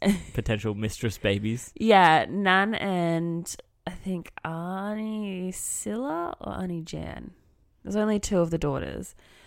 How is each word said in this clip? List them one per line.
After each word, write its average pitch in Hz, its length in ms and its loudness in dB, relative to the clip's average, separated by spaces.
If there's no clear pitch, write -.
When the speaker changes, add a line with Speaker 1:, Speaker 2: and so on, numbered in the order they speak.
Speaker 1:
<laughs> - 180 -10
Speaker 2:
potential 107 420 0
mistress 107 420 -4
babies. 107 580 0
Speaker 1:
Yeah, 185 540 8
Nan 196 460 4
and 170 800 0
I 170 40 -8
think 180 420 -8
Arnie 190 1120 -4
Silla 285 880 -4
or - 120 -8
Arnie 175 300 -4
Jan. - 480 -10
There's 190 120 -4
only 214 240 2
two 208 200 2
of 170 120 4
the 165 60 2
daughters, 143 580 -4